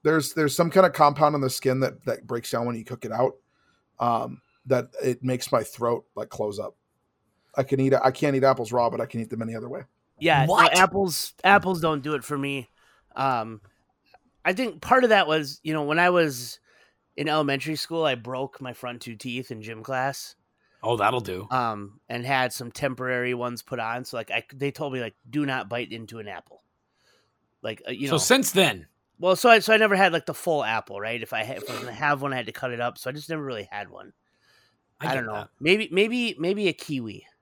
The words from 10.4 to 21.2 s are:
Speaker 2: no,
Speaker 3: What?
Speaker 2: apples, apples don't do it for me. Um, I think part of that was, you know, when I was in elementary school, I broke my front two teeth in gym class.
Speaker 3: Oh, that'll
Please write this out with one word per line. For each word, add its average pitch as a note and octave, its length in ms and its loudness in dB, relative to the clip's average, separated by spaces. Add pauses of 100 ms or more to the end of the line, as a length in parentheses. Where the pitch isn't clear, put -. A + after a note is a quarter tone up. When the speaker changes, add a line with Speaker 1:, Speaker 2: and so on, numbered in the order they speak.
Speaker 2:
no, E3 80 2
Speaker 3:
What? A3 220 6
Speaker 2:
apples, F#3 580 2 (100)
apples F#3+ 380 6
don't D#3 200 0
do D3+ 140 -4
it B2 80 -6
for D3 140 -4
me. C#3 320 -6 (460)
Um, A2+ 460 -2 (840)
I F#3 100 2
think G#3+ 280 -4
part B3+ 220 4
of A3+ 80 4
that G3 160 6
was, D3+ 360 -2
you D#3 100 -2
know, D#3 100 0
when D3+ 160 0
I F3+ 100 6
was C#3+ 500 0 (560)
in F2+ 140 -4
elementary D3+ 460 0
school, E3 280 -4
I C#3 120 2
broke B2+ 440 -8
my B2+ 140 -10
front A#2+ 280 -12
two A#2 140 -12
teeth B2 360 -8
in A2 100 -10
gym A2 220 -14
class. C3 520 -6 (460)
Speaker 3:
Oh, A#2 160 0
that'll A2+ 240 2